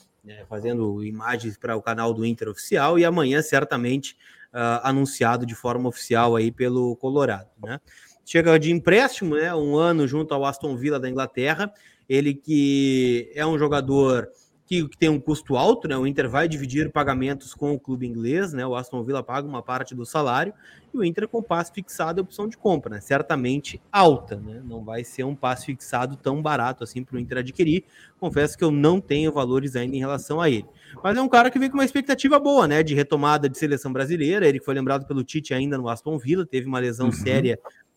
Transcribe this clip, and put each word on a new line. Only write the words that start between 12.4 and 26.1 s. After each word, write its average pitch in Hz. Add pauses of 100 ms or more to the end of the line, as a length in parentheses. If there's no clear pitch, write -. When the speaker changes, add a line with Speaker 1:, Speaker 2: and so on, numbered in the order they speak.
Speaker 1:
é 151
um 156
jogador 139 (360)
que, 170
que -
tem 160
um 147
custo 143
alto, 185
né? 147
O 131
Inter 139
vai 143
dividir 147
pagamentos 139
com 147
o 135
clube 127
inglês, 131
né? 127
O 127
Aston 123
Villa 131
paga 139
uma 131
parte 127
do 120
salário 151 (380)
e -
o 226
Inter 190
com 233
passe 170
fixado 170
é 190
opção 202
de 220
compra, 143
né? 104
Certamente 139 (140)
alta, 151
né? 107
Não 113
vai 113
ser -
um 139
passe 127
fixado 131